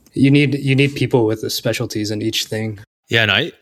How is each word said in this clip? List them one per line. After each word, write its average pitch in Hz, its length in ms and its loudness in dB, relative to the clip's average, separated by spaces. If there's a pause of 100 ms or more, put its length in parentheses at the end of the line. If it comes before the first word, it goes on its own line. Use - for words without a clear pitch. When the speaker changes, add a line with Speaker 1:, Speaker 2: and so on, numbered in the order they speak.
(140)
Speaker 1:
you 135 160 4
need, 143 240 4
you 139 220 0
need 135 180 2
people 123 320 2
with 110 160 -2
the 110 80 -6
specialties 110 640 -4
in 104 100 -6
each - 240 -4
thing. 110 340 -6 (300)
Speaker 2:
Yeah, 113 140 4
and 104 80 2
I, 123 200 0 (100)